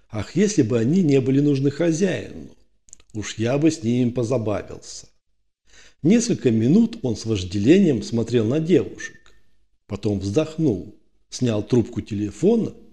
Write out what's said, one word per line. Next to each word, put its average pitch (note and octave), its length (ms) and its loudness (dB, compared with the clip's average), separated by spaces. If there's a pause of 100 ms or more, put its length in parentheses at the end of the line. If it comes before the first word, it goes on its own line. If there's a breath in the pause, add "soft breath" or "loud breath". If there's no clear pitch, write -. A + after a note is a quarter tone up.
«Ах, G#2 280 -6
если G3+ 240 2
бы A#2 180 2
они D3+ 240 2
не C#3 160 4
были C3 220 2
нужны C#3+ 280 2
хозяину! D3+ 840 -4 (580)
Уж G#2 240 -10
я A#2 200 -2
бы D#3 140 4
с D#3 120 -6
ними A#2+ 280 2
позабавился». A2+ 1000 -6 (920 soft breath)
Несколько G#3+ 480 2
минут C3+ 520 2
он A#2 160 -4
с - 80 -12
вожделением A2 760 2
смотрел A#2 440 -2
на C3+ 160 0
девушек. - 720 -2 (520)
Потом G2+ 360 -4
вздохнул, A#2+ 720 -2 (340)
снял A2 320 -2
трубку A2 380 0
телефона G#2+ 720 -2 (220)